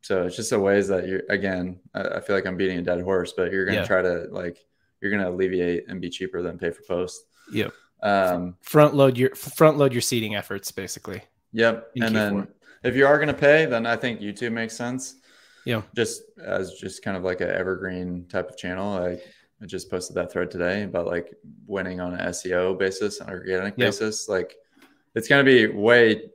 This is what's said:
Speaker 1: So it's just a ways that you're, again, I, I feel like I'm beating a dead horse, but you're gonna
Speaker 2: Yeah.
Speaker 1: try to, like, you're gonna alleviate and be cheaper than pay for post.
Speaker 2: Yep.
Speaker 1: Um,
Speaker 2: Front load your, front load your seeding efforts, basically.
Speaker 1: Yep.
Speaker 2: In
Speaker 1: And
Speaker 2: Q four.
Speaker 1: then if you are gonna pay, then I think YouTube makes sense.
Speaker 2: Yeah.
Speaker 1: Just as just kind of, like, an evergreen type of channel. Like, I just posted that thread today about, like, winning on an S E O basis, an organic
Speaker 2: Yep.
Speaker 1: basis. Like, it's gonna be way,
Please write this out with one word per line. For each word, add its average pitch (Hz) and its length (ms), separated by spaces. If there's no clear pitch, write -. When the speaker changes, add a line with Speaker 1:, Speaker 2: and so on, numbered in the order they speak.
Speaker 1:
So 92 220
it's 90 120
just 110 160
a 113 80
ways 98 260
that 92 220
you're, 95 220
again, 92 500
I, 98 80
I 90 40
feel 101 160
like 95 100
I'm 92 100
beating 92 220
a 87 40
dead 87 180
horse, 90 360
but 87 140
you're 95 140
gonna 98 140
Speaker 2:
Yeah. 95 60
Speaker 1:
try 92 180
to, 87 280
like, 90 340
you're 101 100
gonna 98 180
alleviate 90 600
and 95 120
be 87 100
cheaper 90 320
than 85 160
pay 85 120
for - 120
post. 90 420
Speaker 2:
Yep. 110 200
Speaker 1:
Um, 90 560
Speaker 2:
Front 151 340
load 135 240
your, 127 160
front 151 440
load 139 140
your 120 80
seeding 110 360
efforts, 98 340
basically. 95 520
Speaker 1:
Yep. 113 420
Speaker 2:
In 120 80
Speaker 1:
And 113 80
Speaker 2:
Q 110 80
four. 101 180
Speaker 1:
then 98 100
if 120 100
you 135 100
are 143 140
gonna 147 160
pay, 151 320
then 117 180
I 117 120
think 117 240
YouTube 104 320
makes 113 240
sense. 123 400
Speaker 2:
Yeah. 117 180
Speaker 1:
Just 113 260
as 95 360
just - 280
kind 98 140
of, 90 80
like, 90 160
an 90 100
evergreen 90 800
type 90 200
of - 80
channel. 95 440
Like, 87 200
I 104 60
just 90 240
posted 90 240
that 87 160
thread 87 220
today 92 320
about, 87 220
like, 87 280
winning 92 320
on 90 160
an 87 60
S 87 260
E 90 80
O 92 220
basis, 98 420
an - 120
organic 92 460
Speaker 2:
Yep. 120 120
Speaker 1:
basis. 107 400
Like, 92 260
it's 113 100
gonna 139 160
be 127 240
way, 110 680